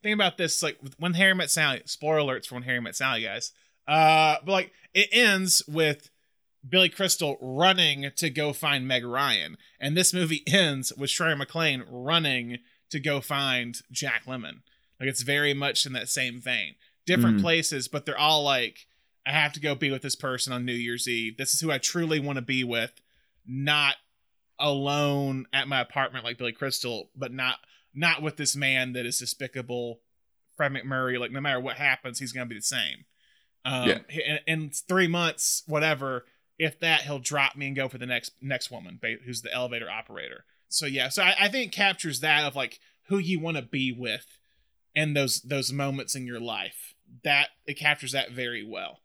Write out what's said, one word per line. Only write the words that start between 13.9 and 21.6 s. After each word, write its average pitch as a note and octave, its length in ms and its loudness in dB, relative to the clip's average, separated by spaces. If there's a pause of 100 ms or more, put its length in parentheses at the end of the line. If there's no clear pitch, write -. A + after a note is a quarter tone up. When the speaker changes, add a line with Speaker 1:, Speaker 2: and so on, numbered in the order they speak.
Speaker 1:
Jack B2+ 340 -4
Lemmon. B2 360 -10 (380)
Like, C3 100 -2
it's B2+ 140 -4
very C#3+ 300 2
much C#3 320 0
in C3 80 -8
that A#2 160 -6
same B2 300 -2
vein. A#2 360 -4 (300)
Different A#2 340 4
Speaker 2:
Mm. - 20 4
Speaker 1:
places, D#3+ 460 0
but D3 180 -8
they're D3 120 -4
all D3+ 260 4
like, B2+ 440 0 (380)
"I C3+ 60 -2
have D3 220 2
to D3+ 60 -12
go D3 160 0
be C#3 160 0
with C3 100 -4
this C3+ 140 -4
person C3 380 -4
on B2 120 -4
New B2 80 -2
Year's A#2+ 340 -4
Eve. A2+ 300 -2
This C3+ 160 0
is - 80 2